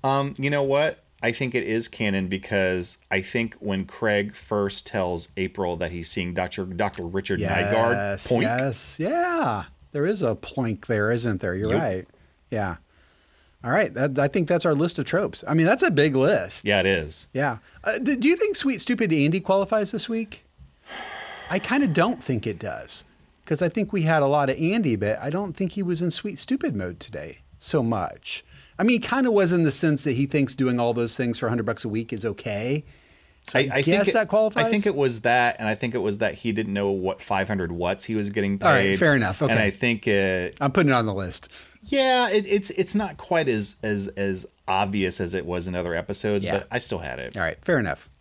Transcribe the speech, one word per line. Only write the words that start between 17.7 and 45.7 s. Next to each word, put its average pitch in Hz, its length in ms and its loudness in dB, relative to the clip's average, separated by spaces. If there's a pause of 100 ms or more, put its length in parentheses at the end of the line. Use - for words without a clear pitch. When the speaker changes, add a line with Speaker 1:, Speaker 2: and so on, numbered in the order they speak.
Speaker 2:
Uh, 220 160 -2
do, 269 160 0
do 247 140 2
you 349 80 4
think 415 180 0
Sweet 262 240 0
Stupid 220 320 0
Andy 160 300 4
qualifies 196 500 2
this - 160 -6
week? 226 380 -6 (1040)
I 185 100 0
kinda 269 280 2
don't 175 360 2
think 120 240 -2
it 98 120 -4
does. - 440 -10 (420)
'Cause 156 160 -2
I 180 60 2
think 202 240 -2
we 180 120 0
had 156 200 4
a 139 40 4
lot 143 220 4
of - 80 0
Andy, 165 380 2
but 104 260 0
I 131 80 -6
don't 185 280 -4
think 185 160 -2
he 202 100 -4
was 175 180 -2
in 175 100 0
Sweet - 280 -8
Stupid 277 380 -2
mode 90 240 -6
today - 380 -12 (180)
so - 260 -2
much. - 640 -4 (320)
I 180 60 0
mean, 233 180 4
he - 40 -8
kinda 254 240 2
was 196 220 4
in 175 120 4
the 147 80 4
sense 151 340 2
that 139 80 2
he 135 120 2
thinks 139 300 0
doing 127 240 2
all 120 140 2
those 117 240 -2
things 120 200 0
for 123 100 -2
a - 20 2
hundred 117 160 0
bucks 113 180 -4
a 113 60 -4
week 113 240 -4
is 104 100 -8
okay. 113 640 -4 (640)
So 127 100 2
I 139 40 4
Speaker 1:
I, 135 100 -2
I 135 80 2
Speaker 2:
guess 135 40 2 (200)
Speaker 1:
think - 40 6
it, - 40 0
Speaker 2:
that 220 160 4
qualifies. 220 360 4
Speaker 1:
I 226 40 2
think 208 160 2
it 202 100 2
was 127 260 2
that, 120 380 4
and 110 80 -2
I 107 80 2
think 120 200 -4
it - 60 0
was 101 180 0
that 98 160 0
he 113 180 -2
didn't 101 200 -2
know 101 180 2
what 95 300 -2
five 98 280 -2
hundred 90 240 -2
watts 87 320 -2
he 113 100 -4
was 104 140 -2
getting 101 280 0
paid. 98 100 0
Speaker 2:
All 156 60 6
right, 98 240 4
fair 151 200 6
enough. 95 240 0
Speaker 1:
And 135 100 2
Speaker 2:
Okay. 110 140 4
Speaker 1:
I 101 40 4
think, 117 380 -2
uh, 92 440 2 (120)
Speaker 2:
I'm - 80 2
putting 151 200 4
it 127 40 4
on 113 120 2
the 101 60 -2
list. 92 360 -8 (340)
Speaker 1:
Yeah, 254 460 2
it, 202 180 2
it's, 196 240 0
it's - 240 -2
not 196 220 -2
quite 160 300 2
as, 107 360 0
as, 101 260 -2
as 98 360 -4 (220)
obvious 95 540 0
as 85 120 -2
it 92 120 -2
was 87 220 -4
in 90 80 -4